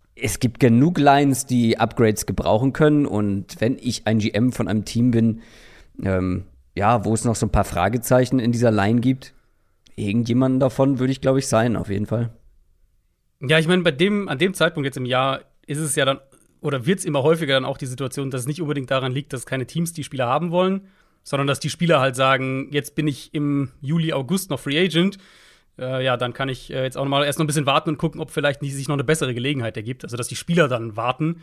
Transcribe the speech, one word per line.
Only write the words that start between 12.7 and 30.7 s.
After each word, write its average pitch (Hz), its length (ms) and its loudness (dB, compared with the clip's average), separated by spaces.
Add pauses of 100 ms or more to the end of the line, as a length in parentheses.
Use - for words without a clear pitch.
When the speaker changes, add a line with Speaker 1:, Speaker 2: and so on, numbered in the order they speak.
Speaker 2:
Ja, 151 200 2
ich 156 80 0
meine, 180 140 4
bei 165 100 2
dem, 202 360 0
an 139 100 -4
dem 185 140 0
Zeitpunkt 160 320 0
jetzt 135 120 -4
im 127 100 -6
Jahr 131 360 0 (220)
ist 143 140 -6
es 156 160 -4
ja 143 100 2
dann, 135 140 0 (420)
oder 135 260 -4
wird's 196 180 0
immer 143 180 0
häufiger 156 320 2
dann 131 100 2
auch 135 140 -6
die 139 80 -8
Situation, 131 460 -6
dass 123 100 -4
es 117 60 -8
nicht 151 120 -4
unbedingt 143 300 -4
daran 131 220 0
liegt, 139 200 -6
dass 127 140 -8
keine 131 180 -4
Teams 165 280 -4
die 151 100 -8
Spieler 127 240 -4
haben 156 240 0
wollen, 190 380 0 (360)
sondern 139 220 -2
dass 143 140 0
die 147 100 -4
Spieler 165 300 2
halt 131 160 0
sagen, 131 560 0
jetzt 143 220 -4
bin 151 120 -2
ich - 280 -6
im 143 360 0 (100)
Juli, 160 320 -2
August 143 380 -2
noch 135 80 -4
Free 143 240 0
Agent, 180 360 2 (600)
äh, 131 240 -4
ja, 127 140 0
dann 120 160 -4
kann 135 160 -4
ich, - 240 -10
äh, 131 100 -4
jetzt 131 140 -4
auch 139 80 -2
noch 139 60 -2
mal 139 140 2
erst 143 140 -2
noch 160 60 2
ein 147 40 0
bisschen 151 180 -2
warten 156 240 2
und 151 80 -4
gucken, 165 220 -4
ob 156 100 -10
vielleicht 143 320 -2
nicht, 139 120 -6
sich 139 140 -8
noch 151 60 0
eine 139 100 -2
bessere 135 300 0
Gelegenheit 120 420 -4
ergibt. 113 280 -10
Also, 120 120 -10
dass 123 120 -6
die 131 80 -10
Spieler 170 320 2
dann 117 280 -4